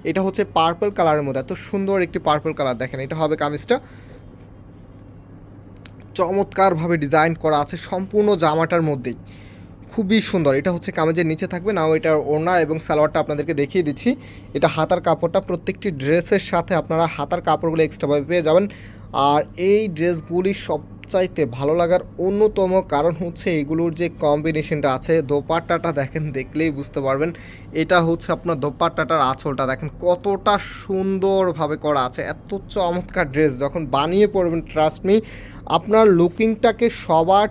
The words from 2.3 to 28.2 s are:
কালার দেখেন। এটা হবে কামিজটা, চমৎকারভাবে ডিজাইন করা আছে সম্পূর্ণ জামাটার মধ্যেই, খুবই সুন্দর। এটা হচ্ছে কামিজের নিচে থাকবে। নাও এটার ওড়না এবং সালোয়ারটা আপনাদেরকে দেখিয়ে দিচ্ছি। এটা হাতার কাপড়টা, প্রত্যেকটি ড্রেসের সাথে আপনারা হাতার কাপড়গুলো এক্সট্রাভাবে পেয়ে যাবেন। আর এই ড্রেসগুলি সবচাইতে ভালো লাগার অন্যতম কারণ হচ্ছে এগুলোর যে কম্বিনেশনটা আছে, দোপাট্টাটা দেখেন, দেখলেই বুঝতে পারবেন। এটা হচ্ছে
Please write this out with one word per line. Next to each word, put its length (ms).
কালার 240
দেখেন। 220
এটা 160
হবে 200
কামিজটা, 400
চমৎকারভাবে 840
ডিজাইন 360
করা 300
আছে 140
সম্পূর্ণ 580
জামাটার 460
মধ্যেই, 360
খুবই 280
সুন্দর। 320
এটা 180
হচ্ছে 200
কামিজের 340
নিচে 220
থাকবে। 260
নাও 220
এটার 220
ওড়না 280
এবং 200
সালোয়ারটা 400
আপনাদেরকে 340
দেখিয়ে 300
দিচ্ছি। 260
এটা 140
হাতার 340
কাপড়টা, 400
প্রত্যেকটি 500
ড্রেসের 600
সাথে 240
আপনারা 300
হাতার 260
কাপড়গুলো 420
এক্সট্রাভাবে 460
পেয়ে 120
যাবেন। 240
আর 280
এই 300
ড্রেসগুলি 680
সবচাইতে 920
ভালো 300
লাগার 240
অন্যতম 720
কারণ 320
হচ্ছে 260
এগুলোর 340
যে 160
কম্বিনেশনটা 720
আছে, 280
দোপাট্টাটা 680
দেখেন, 400
দেখলেই 400
বুঝতে 300
পারবেন। 280
এটা 280
হচ্ছে 300